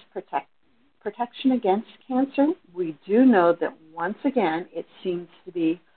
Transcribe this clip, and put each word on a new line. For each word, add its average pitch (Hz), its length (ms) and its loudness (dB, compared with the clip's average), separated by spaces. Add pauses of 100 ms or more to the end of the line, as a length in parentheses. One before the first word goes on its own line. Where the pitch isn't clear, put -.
(120)
protect-, - 380 -8 (500)
protection 247 520 -4
against 226 360 0 (180)
cancer, 277 420 0 (260)
we 165 320 -6
do 226 200 4
know 175 360 6
that, 156 120 -4 (200)
once 180 320 -8
again, 180 480 -2
it 165 120 -10 (160)
seems 175 280 -6 (160)
to 185 80 -18
be 170 260 -2 (180)